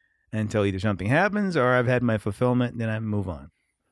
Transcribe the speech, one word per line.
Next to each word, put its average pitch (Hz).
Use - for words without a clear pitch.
until 107
either 95
something 98
happens 190
or 123
I've 123
had 123
my 113
fulfillment, 123
then 113
I 110
move 104
on. 76